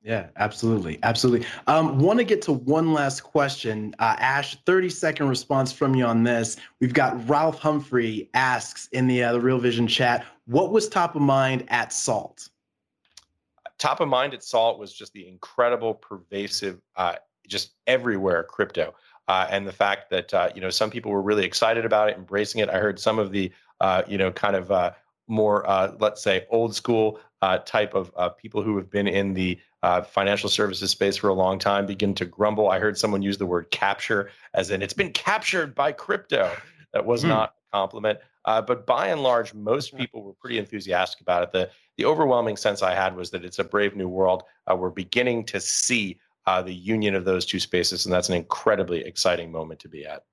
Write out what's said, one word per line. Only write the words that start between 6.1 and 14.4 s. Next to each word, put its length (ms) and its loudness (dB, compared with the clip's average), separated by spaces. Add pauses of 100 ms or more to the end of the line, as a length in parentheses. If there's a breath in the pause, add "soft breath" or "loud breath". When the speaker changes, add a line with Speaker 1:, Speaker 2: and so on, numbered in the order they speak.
Speaker 1:
this. 320 2 (240 loud breath)
We've 140 2
got 340 2
Ralph 320 2
Humphrey 760 0
asks 580 0
in 140 2
the, 160 4
uh, 100 2
the 80 2
Real 160 4
Vision 300 2
chat, 360 2 (220 loud breath)
"What 260 2
was 160 4
top 280 0
of 80 2
mind 460 2
at 220 -2
salt?" 580 -4 (1300)
Speaker 2:
Top 200 0
of 80 0
mind 280 0
at 80 -18